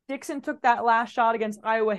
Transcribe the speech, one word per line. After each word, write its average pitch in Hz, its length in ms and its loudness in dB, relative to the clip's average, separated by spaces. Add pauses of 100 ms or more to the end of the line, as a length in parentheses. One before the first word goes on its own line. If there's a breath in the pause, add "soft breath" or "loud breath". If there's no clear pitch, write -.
Dixon 277 340 -8
took 302 200 -8
that 240 240 2
last 226 260 2
shot 226 240 2
against 214 280 -4
Iowa 220 340 0